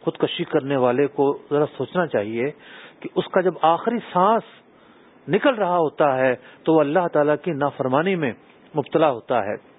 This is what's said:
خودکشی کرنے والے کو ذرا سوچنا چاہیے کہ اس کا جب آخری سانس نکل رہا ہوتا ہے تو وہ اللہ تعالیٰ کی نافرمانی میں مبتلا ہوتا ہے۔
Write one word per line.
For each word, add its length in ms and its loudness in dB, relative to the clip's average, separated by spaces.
خودکشی 420 -4
کرنے 340 -2
والے 300 2
کو 300 -2
ذرا 160 0
سوچنا 300 -4
چاہیے 440 -4
کہ 160 -12
اس 100 -2
کا 160 0
جب 200 0
آخری 360 0
سانس 300 2
نکل 260 2
رہا 220 0
ہوتا 400 2
ہے 180 2
تو 100 2
وہ 60 6
اللہ 340 2
تعالیٰ 300 2
کی 80 -4
نافرمانی 640 0
میں 160 -2
مبتلا 340 2
ہوتا 340 -4
ہے۔ 340 -8